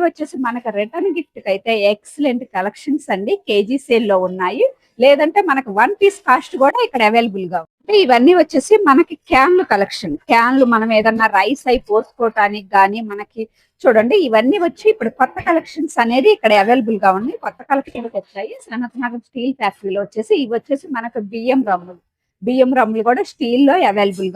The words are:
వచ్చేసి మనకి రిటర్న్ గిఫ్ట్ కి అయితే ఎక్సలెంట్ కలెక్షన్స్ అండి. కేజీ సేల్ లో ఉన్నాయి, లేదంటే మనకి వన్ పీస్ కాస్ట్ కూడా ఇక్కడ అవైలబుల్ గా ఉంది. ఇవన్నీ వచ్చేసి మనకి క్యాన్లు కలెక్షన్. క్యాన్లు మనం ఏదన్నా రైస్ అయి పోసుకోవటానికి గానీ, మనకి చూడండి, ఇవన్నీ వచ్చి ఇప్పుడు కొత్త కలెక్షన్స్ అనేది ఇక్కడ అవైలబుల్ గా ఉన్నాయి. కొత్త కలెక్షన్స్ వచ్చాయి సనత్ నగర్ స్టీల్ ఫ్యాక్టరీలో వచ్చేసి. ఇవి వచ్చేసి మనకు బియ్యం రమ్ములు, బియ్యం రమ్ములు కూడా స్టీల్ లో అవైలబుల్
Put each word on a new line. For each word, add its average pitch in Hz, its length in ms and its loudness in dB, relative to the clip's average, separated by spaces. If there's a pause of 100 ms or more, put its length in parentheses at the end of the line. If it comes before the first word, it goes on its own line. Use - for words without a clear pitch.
వచ్చేసి 302 300 -8 (100)
మనకి 240 240 -6 (100)
రిటర్న్ 330 360 -4
గిఫ్ట్ - 280 -12
కి - 80 -6
అయితే 196 200 -4 (200)
ఎక్సలెంట్ 269 500 -4 (140)
కలెక్షన్స్ 214 580 -6
అండి. 202 180 -4 (160)
కేజీ 214 280 0 (100)
సేల్ 226 240 0
లో 196 60 2 (100)
ఉన్నాయి, 185 380 -2 (400)
లేదంటే 302 360 4 (100)
మనకి 262 280 -2
వన్ 285 220 2
పీస్ 392 260 2
కాస్ట్ 285 280 0 (100)
కూడా 294 220 2
ఇక్కడ 240 240 -4
అవైలబుల్ 214 420 -2
గా 180 120 -4
ఉంది. - 80 -20 (320)
ఇవన్నీ 247 360 4
వచ్చేసి 311 340 2 (140)
మనకి 302 260 2 (160)
క్యాన్లు 320 420 2
కలెక్షన్. 196 420 -4 (180)
క్యాన్లు 247 320 2 (100)
మనం 220 240 0
ఏదన్నా 220 280 2 (120)
రైస్ 220 320 -2
అయి 240 100 2 (100)
పోసుకోవటానికి 214 880 -2
గానీ, 202 240 2 (120)
మనకి 208 300 -12 (400)
చూడండి, 233 340 4 (100)
ఇవన్నీ 240 400 2
వచ్చి - 260 -4
ఇప్పుడు 233 180 -4 (100)
కొత్త 254 160 -2 (120)
కలెక్షన్స్ 330 560 -4
అనేది 247 320 2
ఇక్కడ 220 160 0 (120)
అవైలబుల్ 226 400 0
గా 190 140 4
ఉన్నాయి. 285 280 -8
కొత్త - 140 -12 (100)
కలెక్షన్స్ 269 500 -6
వచ్చాయి 202 320 -12 (140)
సనత్ 240 380 -10
నగర్ 240 240 -10
స్టీల్ 262 320 -6
ఫ్యాక్టరీలో 196 460 -4
వచ్చేసి. 226 260 -4 (100)
ఇవి 220 160 -6
వచ్చేసి 277 280 -6 (120)
మనకు 233 220 -8 (120)
బియ్యం 247 380 -2
రమ్ములు, 180 280 -6 (500)
బియ్యం 254 320 2
రమ్ములు 220 300 0
కూడా 370 220 0
స్టీల్ 254 380 0
లో 349 60 2 (160)
అవైలబుల్ 196 440 -2